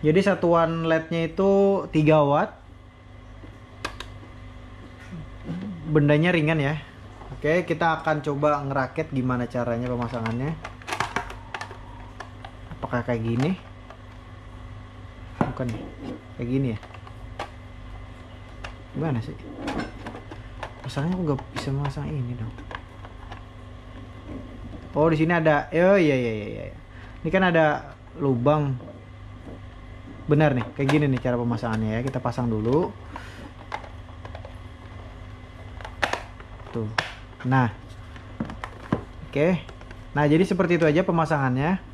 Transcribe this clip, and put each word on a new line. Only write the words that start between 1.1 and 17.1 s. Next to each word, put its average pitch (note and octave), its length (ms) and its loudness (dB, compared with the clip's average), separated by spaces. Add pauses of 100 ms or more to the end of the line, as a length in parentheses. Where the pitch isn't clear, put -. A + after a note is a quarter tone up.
itu G3 640 6
tiga D#3 320 8
watt. D3 320 4 (3250)
Bendanya D3+ 480 6
ringan D#3+ 240 4
ya. D3 240 0 (560)
Oke, E3+ 320 2
kita D#3+ 320 2
akan D3+ 240 0
coba D3 400 2
ngerakit C#3 480 -2
gimana B2+ 320 2
caranya A#2+ 480 -2
pemasangannya. A#2+ 640 -2 (2250)
Apakah A#2+ 240 -2
kayak A#2+ 160 0
gini? B2 400 0 (1800)
Bukan - 320 0
ya? A2+ 120 -4 (600)
Kayak A#2+ 80 -2
gini C3+ 240 2
ya? G#2+ 60 -4 (2250)